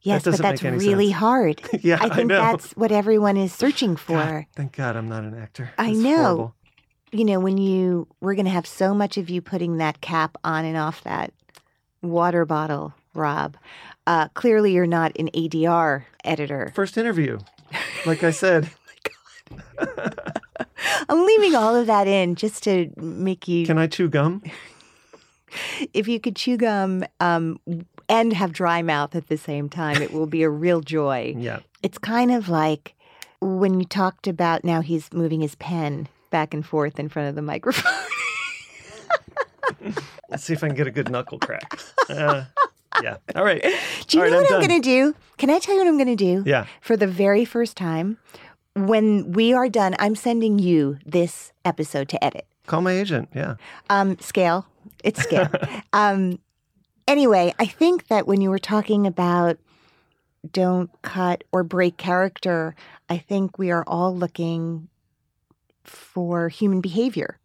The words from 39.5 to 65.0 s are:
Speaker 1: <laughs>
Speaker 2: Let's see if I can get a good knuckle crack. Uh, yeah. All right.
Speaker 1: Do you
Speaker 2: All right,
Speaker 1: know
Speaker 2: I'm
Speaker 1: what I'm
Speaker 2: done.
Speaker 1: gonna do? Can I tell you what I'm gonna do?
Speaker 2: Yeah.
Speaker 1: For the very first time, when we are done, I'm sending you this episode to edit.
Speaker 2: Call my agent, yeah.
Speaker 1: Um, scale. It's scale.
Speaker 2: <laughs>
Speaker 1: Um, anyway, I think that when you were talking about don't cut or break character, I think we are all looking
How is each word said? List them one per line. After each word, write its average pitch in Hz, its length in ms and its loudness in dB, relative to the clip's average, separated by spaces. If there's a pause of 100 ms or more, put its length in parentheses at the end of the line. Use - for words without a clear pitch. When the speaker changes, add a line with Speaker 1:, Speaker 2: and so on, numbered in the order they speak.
Speaker 1:
<laughs> 208 120 -8 (360)
Speaker 2:
Let's - 140 -10
see 165 100 -4
if 156 100 -6
I 151 40 -2
can 139 80 -2
get 143 100 0
a 123 40 -4
good 123 200 -4
knuckle 123 280 -6
crack. - 400 -8 (300)
Uh, 143 360 -2 (580)
yeah. 110 140 -6 (200)
All 190 80 2
right. 196 160 4 (460)
Speaker 1:
Do 311 100 2
you 339 80 6
Speaker 2:
All - 60 6
right, - 0 -
Speaker 1:
know 508 80 6
Speaker 2:
I'm 554 60 6
Speaker 1:
what 539 100 6
I'm 370 60 4
Speaker 2:
done. 381 100 4
Speaker 1:
gonna 339 100 4
do? 262 340 4 (220)
Can 269 140 2
I 339 80 4
tell 392 160 0
you 381 60 4
what 359 80 4
I'm 302 100 4
gonna 247 180 2
do? 190 300 2
Speaker 2:
Yeah. 123 180 2 (160)
Speaker 1:
For 226 160 0
the 202 100 2
very 196 380 2
first 233 320 -4
time, 175 400 -4 (580)
when 208 580 2
we 226 200 4
are 254 160 4
done, 202 300 2
I'm 208 160 0
sending 226 440 2
you 156 460 2
this 170 480 -2 (140)
episode 156 440 -4
to - 140 -2
edit. - 220 -4 (200)
Speaker 2:
Call 160 140 -2
my 185 120 0
agent, 185 420 -2
yeah. 127 220 -8 (340)
Speaker 1:
Um, 196 300 2
scale. 180 460 0 (380)
It's - 160 0
scale. - 280 2 (220)
Speaker 2:
<laughs> - 220 -10
Speaker 1:
Um, 196 460 2 (680)
anyway, 226 520 6
I 226 80 2
think 330 420 0
that 208 180 2
when 196 140 2
you 196 80 2
were 190 100 0
talking 208 480 0
about 175 520 2 (920)
don't 180 400 0 (120)
cut 180 500 -2
or 185 120 2
break 175 340 0
character, 180 760 -2 (360)
I 170 80 -2
think 190 400 -4
we 185 120 -2
are 170 160 0
all 180 300 0
looking 165 720 -4 (960)